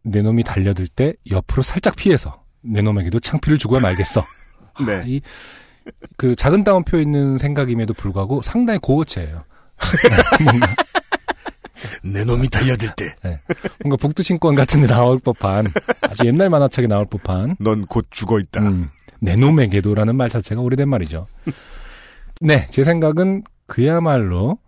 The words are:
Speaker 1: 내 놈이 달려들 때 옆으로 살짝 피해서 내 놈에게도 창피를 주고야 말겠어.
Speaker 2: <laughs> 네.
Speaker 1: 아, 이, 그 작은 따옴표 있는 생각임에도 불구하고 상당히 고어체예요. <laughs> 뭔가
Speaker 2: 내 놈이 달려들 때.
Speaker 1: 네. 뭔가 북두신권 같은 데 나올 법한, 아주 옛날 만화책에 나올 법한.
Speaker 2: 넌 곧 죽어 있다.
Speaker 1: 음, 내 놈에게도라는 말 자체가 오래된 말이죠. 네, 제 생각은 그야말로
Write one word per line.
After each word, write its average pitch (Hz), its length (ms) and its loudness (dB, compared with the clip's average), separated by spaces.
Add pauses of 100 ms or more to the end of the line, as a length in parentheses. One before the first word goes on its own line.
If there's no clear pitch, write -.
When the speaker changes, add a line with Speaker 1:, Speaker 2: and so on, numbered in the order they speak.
Speaker 1:
내 104 200 -2
놈이 113 220 2
달려들 95 440 -2
때 147 260 -2 (160)
옆으로 95 320 -2
살짝 - 340 -2
피해서 - 460 0 (200)
내 107 200 -2
놈에게도 104 380 0
창피를 151 400 0
주고야 123 220 0
말겠어. 95 420 0 (280)
Speaker 2:
<laughs> - 360 -8
네. 104 80 -2
Speaker 1:
아, 95 100 -6
이, 131 160 -4 (960)
그 123 180 2
작은 180 280 2
따옴표 185 360 2
있는 143 380 0
생각임에도 123 560 -2
불구하고 101 480 -4
상당히 226 380 -2
고어체예요. 87 640 -2 (340)
<laughs> - 680 2
뭔가 247 240 4 (1400)
Speaker 2:
내 98 200 -4
놈이 120 260 0
달려들 120 460 0
때. 90 180 -8 (100)
Speaker 1:
네. 85 160 -6 (440)
뭔가 139 140 0
북두신권 160 580 0
같은 139 260 4
데 131 60 6
나올 123 320 4
법한, 104 480 0 (340)
아주 - 240 -2
옛날 170 240 4
만화책에 139 380 2
나올 104 180 0
법한. 101 540 -4
Speaker 2:
넌 107 260 0
곧 - 240 -4
죽어 107 300 -2
있다. 98 220 -4
Speaker 1:
음, 92 280 0 (300)
내 95 160 0
놈에게도라는 107 800 2
말 123 140 0
자체가 113 320 -4
오래된 131 280 0
말이죠. 82 380 -4 (1120)
네, 151 300 2
제 135 120 2
생각은 170 600 2 (240)
그야말로 131 880 0 (100)